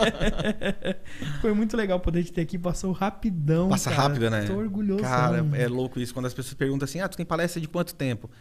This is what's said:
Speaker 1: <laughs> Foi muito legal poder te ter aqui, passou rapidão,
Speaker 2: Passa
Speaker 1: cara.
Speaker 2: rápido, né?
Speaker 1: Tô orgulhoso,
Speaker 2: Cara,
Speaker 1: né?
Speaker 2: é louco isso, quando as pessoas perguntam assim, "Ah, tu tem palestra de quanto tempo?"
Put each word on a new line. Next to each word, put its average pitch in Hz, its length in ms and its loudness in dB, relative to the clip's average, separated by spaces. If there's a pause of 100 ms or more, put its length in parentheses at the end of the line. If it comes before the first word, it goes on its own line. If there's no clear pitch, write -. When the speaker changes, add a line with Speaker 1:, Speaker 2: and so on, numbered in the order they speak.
(540)
Speaker 1:
<laughs> - 880 -4
Foi 226 100 4
muito 214 240 2
legal 196 240 2
poder 175 240 0
te - 80 -6
ter 175 100 -2
aqui, 175 180 -4
passou 180 320 -2
rapidão, 180 800 2
Speaker 2:
Passa 196 200 2
Speaker 1:
cara. 135 140 4
Speaker 2:
rápido, 131 260 2
né? 107 160 2
Speaker 1:
Tô 98 100 0
orgulhoso, 202 460 0
Speaker 2:
Cara, 127 400 2
Speaker 1:
né? 143 220 2
Speaker 2:
é 120 40 2
louco 127 320 -2
isso, 120 140 -4
quando 127 140 -4
as 120 60 -6
pessoas - 200 -8
perguntam 139 320 0
assim, 165 140 -6
"Ah, 190 100 -2
tu - 80 -10
tem 170 80 -4
palestra 170 340 0
de 156 80 -4
quanto 175 280 -2
tempo?" 123 340 -4 (120)